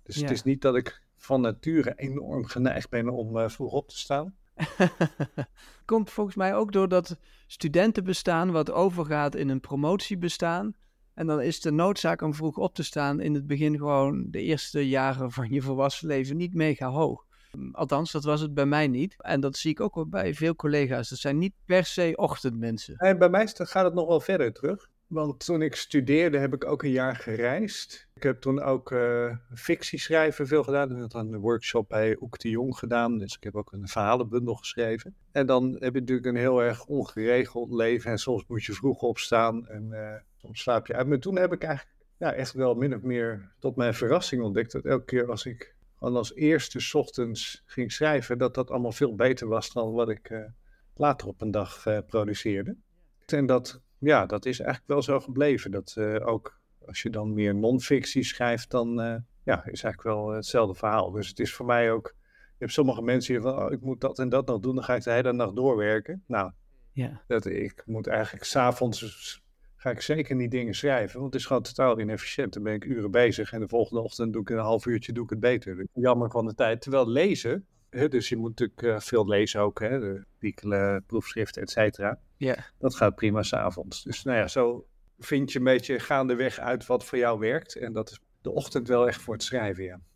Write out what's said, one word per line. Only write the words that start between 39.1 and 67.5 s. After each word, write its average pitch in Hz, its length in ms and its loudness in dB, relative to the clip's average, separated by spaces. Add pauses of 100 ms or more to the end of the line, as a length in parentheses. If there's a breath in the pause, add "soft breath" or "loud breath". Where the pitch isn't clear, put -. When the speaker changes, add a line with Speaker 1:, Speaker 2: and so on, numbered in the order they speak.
Speaker 1:
en, 110 240 -10
eh, 107 280 -10 (160)
soms - 240 -16
slaap 117 260 0
je 120 80 -4
uit. 127 120 0
Maar 143 120 2
toen 190 200 -4
heb 180 140 4
ik 180 120 -6
eigenlijk, 151 320 -6 (220)
ja, 165 140 -2
echt 127 200 -6
wel 127 220 2
min 131 200 0
of 104 80 -8
meer 117 560 -4
tot 131 180 -4
mijn 120 180 2
verrassing 127 480 0
ontdekt 110 300 0
dat 131 120 -6
elke 127 200 0
keer 123 260 0
als 117 160 -6
ik - 280 -14 (240)
gewoon 123 180 -2
als 113 180 -2
eerste 151 460 2
's - 140 -4
ochtends 120 720 -2
ging 123 260 -6
schrijven, 139 460 0
dat - 160 0
dat 127 160 -2
allemaal 120 220 -2
veel 120 220 0
beter 123 340 2
was 110 240 -2
dan 113 200 -2
wat 117 160 2
ik, 107 220 -6
eh, 110 140 -10 (500)
later 143 340 0
op 98 120 -10
een 107 100 -2
dag, 101 360 -2
eh, 107 200 0
produceerde. 107 720 -2 (500)
En 143 200 2
dat, 123 360 2 (160)
ja, 131 280 6
dat 104 200 -4
is 123 140 -2
eigenlijk - 280 -6
wel 143 140 2
zo 135 180 2
gebleven. 131 500 0
Dat, 98 280 -8
eh, 107 280 -2
ook - 340 -4 (260)
als - 160 -8
je 113 80 -4
dan 107 240 -4
meer 104 200 2
non-fictie 127 720 2
schrijft, 120 460 -2
dan, 117 300 0
eh, 113 160 -2 (260)
ja, 117 140 2 (100)
is - 160 -10
eigenlijk 110 200 -4
wel 107 260 -2
hetzelfde 107 460 0
verhaal. 104 360 2
Dus 95 180 -4
het - 100 -16
is 117 160 -2
voor 127 120 -8
mij 120 260 4
ook, 113 220 -4 (100)
je - 340 -20
hebt 123 140 -8
sommige 127 300 2
mensen 123 320 2
die 117 80 0
van, 131 160 -2
"Oh, - 140 0
ik 123 80 -4
moet 131 200 -6
dat - 180 -2
en 131 100 0
dat 127 180 2
nog 117 140 0
doen, 127 140 0
dan 123 100 -2
ga 123 100 2
ik 117 80 0
de 120 80 -2
hele 123 220 4
nacht 110 240 0
doorwerken." 113 720 2
Nou, 98 260 -2 (400)
Speaker 2:
Ja. 123 340 -6
Speaker 1:
dat, 113 200 0
ik - 400 -6